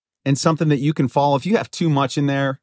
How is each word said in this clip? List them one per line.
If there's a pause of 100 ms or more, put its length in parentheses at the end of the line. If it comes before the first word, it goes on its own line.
(240)
and
something
that
you
can
follow.
If
you
have
too
much
in
there,